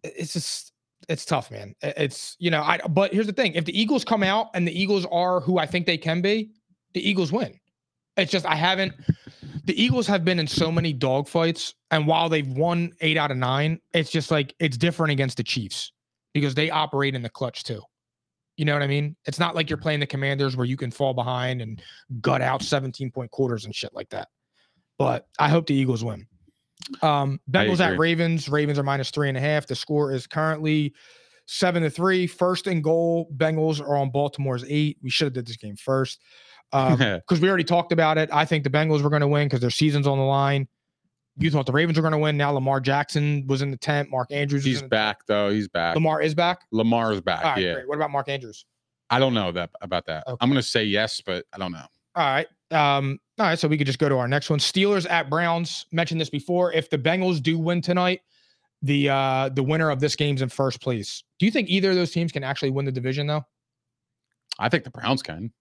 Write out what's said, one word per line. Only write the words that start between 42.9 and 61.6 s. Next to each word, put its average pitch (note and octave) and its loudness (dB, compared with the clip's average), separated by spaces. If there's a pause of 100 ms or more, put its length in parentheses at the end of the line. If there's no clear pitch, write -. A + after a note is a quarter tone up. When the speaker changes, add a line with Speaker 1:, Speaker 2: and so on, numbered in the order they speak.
Speaker 1:
was C3+ 0
in C#3 -2
the C3+ -6
tent. C#3+ -2
Mark B2+ -4
Andrews C#3+ -2
is C3+ -4
Speaker 2:
He's B2+ 2
Speaker 1:
in - -
the G#2+ -6
tent. B2+ -16
Speaker 2:
back, G#2+ 0
though. G#2 2
He's G#2 0
back. E2+ 0
Speaker 1:
Lamar D#3 2
is D#3 0
back? F3 0 (100)
Speaker 2:
Lamar A2+ 2
is G2 0
back, E2+ -2
Speaker 1:
All D3+ 2
right, G#2+ 0
Speaker 2:
yeah. F2 0
Speaker 1:
great. B2 -8
What C#3+ -4
about D3+ -2
Mark C#3 -4
Andrews? B2+ -8 (460)
Speaker 2:
I B2 4
don't C3 4
know F#2+ 0
that, E2+ -4 (120)
about F2 -4
that. D#2 -8
Speaker 1:
Okay. B2+ -6
Speaker 2:
I'm B2 4
gonna C3+ 2
say A2+ 0
yes, G#2+ -2
but F2+ -4
I G2 -14
don't F#2 -6
know. D#2 -14 (300)
Speaker 1:
All E3+ 0
right. C#3+ 0 (240)
Um, C#3 2 (180)
all A3 2
right, E3 2
so D#3+ 0
we D3+ 2
could D3 2
just C3 -2
go D3 2
to C3+ 2
our B2 0
next C#3 -2
one. D3+ 2
Steelers F#3+ 0
at D#3+ 0
Browns. E3+ -2
Mentioned E3 -2
this D3+ -2
before. F3 0
If D#3+ 0
the D#3+ 6
Bengals E3+ 2
do E3 2
win E3+ 0
tonight, F3+ 2 (600)
the, C#3+ 2
uh, C3+ 2
the C3+ -2
winner D#3 2
of C3+ -2
this C#3 0
game's D3 0
in C3 -2
first C3+ -2
place. A#2 -6 (140)
Do F3+ 2
you A3+ 4
think G#3+ 0